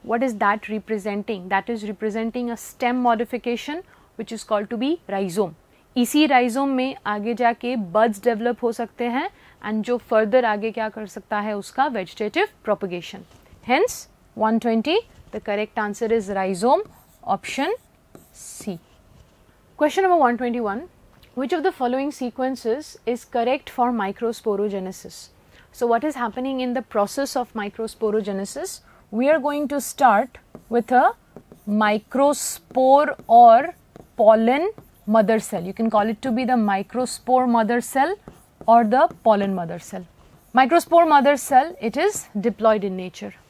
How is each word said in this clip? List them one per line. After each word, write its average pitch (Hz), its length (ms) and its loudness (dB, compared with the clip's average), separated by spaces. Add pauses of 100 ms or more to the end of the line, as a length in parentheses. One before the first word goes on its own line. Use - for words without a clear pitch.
What 233 220 -2
is 233 140 -4
that 208 320 0
representing? 202 800 -6
That 196 200 -2
is 214 180 -6
representing 226 600 -6
a 233 80 -8
stem 247 460 -4
modification 240 800 -2 (320)
which 220 160 -12
is 226 120 -12
called 208 280 -4
to 233 60 -6
be 285 300 -2
rhizome। 190 460 -4 (440)
इसी 294 300 2
rhizome 262 480 2
में 254 200 -4 (100)
आगे 208 300 -4
जाके 240 400 -2 (180)
buds 214 260 2
develop 233 440 -2
हो 233 80 0
सकते 240 400 -8
हैं 294 180 -4 (340)
and 214 200 -4
जो 240 260 -4
further 220 340 2
आगे 214 280 -2
क्या 220 180 -6
कर 214 180 -12
सकता 208 320 -8
है 208 180 -6
उसका 262 360 -2
vegetative 220 540 -4 (160)
propagation। 180 560 -6 (500)
Hence, 339 380 0 (280)
one 220 240 0
twenty, 233 380 0 (340)
the 214 80 -10
correct 214 380 -6
answer 214 340 -4
is 208 180 0
rhizome, 196 580 0 (360)
option 277 520 -4 (560)
C। - 480 -14 (960)
Question 302 260 0
number 359 140 4
one 240 200 4
twenty-one, 240 500 -6 (520)
Which 262 140 -4
of 311 100 -2
the 370 80 2
following 269 400 -4
sequences 254 960 -6
is 240 180 -4
correct 247 460 -4
for 247 240 -2
microsporogenesis? 202 1400 -6 (420)
So 240 160 -4
what 233 160 2
is 302 120 -4
happening 254 440 -6
in 247 140 -4
the 254 80 -4
process 220 560 -4
of 240 160 -6
microsporogenesis? 208 1300 -6 (280)
We 247 200 0
are 311 100 4
going 294 300 -2
to 285 100 -4
start 247 580 2 (300)
with 240 240 -2
a 302 220 4 (520)
microspore 262 1500 2 (100)
or 240 480 8 (440)
pollen 233 560 6 (340)
mother 202 320 4
cell. 175 240 -6
You 185 80 -10
can 226 180 -2
call 214 200 2
it 220 140 -6
to 262 100 -4
be 254 100 -2
the 240 220 2
microspore 240 840 -2
mother 233 320 2
cell 277 360 0 (520)
or 233 160 6
the 254 240 4 (160)
pollen 202 320 2
mother 170 240 -8
cell. 185 260 -16 (480)
Microspore 330 540 4
mother 285 300 4
cell, 277 420 2
it 226 160 -4
is 381 320 -2 (100)
diploid 214 460 0
in 190 140 -6
nature. 185 360 -12 (160)